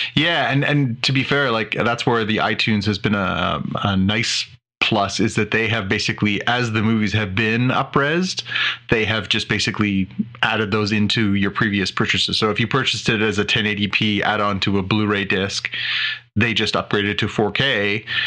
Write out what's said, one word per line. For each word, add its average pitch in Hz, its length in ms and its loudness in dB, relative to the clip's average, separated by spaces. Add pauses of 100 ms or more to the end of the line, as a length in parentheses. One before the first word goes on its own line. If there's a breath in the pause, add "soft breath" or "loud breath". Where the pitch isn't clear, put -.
(140)
Yeah, 143 360 2
and, 139 140 2
and 143 380 2
to 139 100 0
be 131 120 2
fair, 139 260 2
like, 110 220 0
that's 117 340 0
where 117 180 4
the 104 140 0
iTunes 104 480 2
has 104 100 2
been 104 180 0
a, 90 480 0 (220)
a 98 140 2
nice 107 480 0 (340)
plus, 98 400 0
is 113 140 0
that 107 160 0
they 110 180 2
have 104 220 -2
basically, 104 560 0
as 120 260 0
the 110 100 0
movies 107 300 2
have 104 220 -2
been 113 360 2
up-resed, 147 760 0 (440 loud breath)
they 113 160 2
have 104 240 -2
just - 200 -2
basically 101 600 0 (340)
added 110 280 0
those 107 200 0
into 104 440 2
your 98 160 2
previous 101 400 0
purchases. - 480 -2
So 110 120 2
if 104 100 -2
you 117 60 0
purchased 131 440 0
it 110 100 2
as 104 180 0
a 101 60 0
ten 107 220 0
eighty 104 220 -2
P 104 340 0
add-on 104 380 0
to 98 180 0
a 95 40 0
Blu-ray 104 440 0
disc, 98 420 -2 (680 loud breath)
they 117 180 2
just 107 200 0
upgraded 101 440 0
to 107 100 0
four 104 220 0
K, 110 540 0 (220 loud breath)